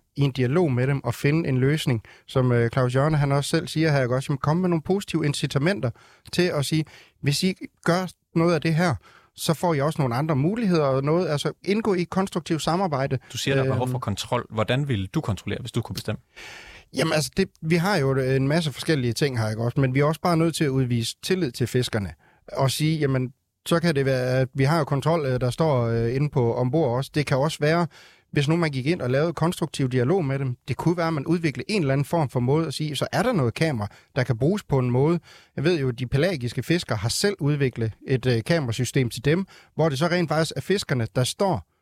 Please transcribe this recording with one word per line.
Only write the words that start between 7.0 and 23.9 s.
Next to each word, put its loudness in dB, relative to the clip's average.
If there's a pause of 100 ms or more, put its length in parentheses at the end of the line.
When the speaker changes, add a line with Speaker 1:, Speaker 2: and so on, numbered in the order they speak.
Speaker 1:
hvis 0
I 0 (320)
gør 2 (280)
noget 4
af -2
det 0
her, 2 (400)
så -2
får 0
I 0
også 0
nogle 0
andre 0
muligheder 2
og 2
noget, 0
altså -2 (120)
indgå 0
i 2
et -4
konstruktivt -2
samarbejde. 0 (120)
Speaker 2:
Du -10
siger, 0
der 2
er 0
behov 0
for -2
Speaker 1:
Øhm. -4
Speaker 2:
kontrol. -4
Hvordan 0
ville -2
du -4
kontrollere, -4
hvis -10
du -2
kunne -12
bestemme? -8 (720)
Speaker 1:
Jamen 0
altså, 0
det, 2 (120)
vi 2
har 2
jo 2
en 0
masse 0
forskellige 0
ting 0
her, 0
ikke -4
også? 0
Men 2
vi 2
er 4
også 0
bare 2
nødt 2
til -2
at 2
udvise 0
tillid 0
til -2
fiskerne -2 (380)
og 0
sige, 0
jamen, 0 (320)
så 2
kan 2